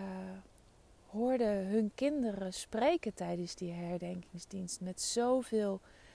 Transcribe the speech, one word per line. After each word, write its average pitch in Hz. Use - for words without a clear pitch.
hoorde 240
hun 208
kinderen 226
spreken 240
tijdens 175
die 175
herdenkingsdienst 175
met 185
zoveel 226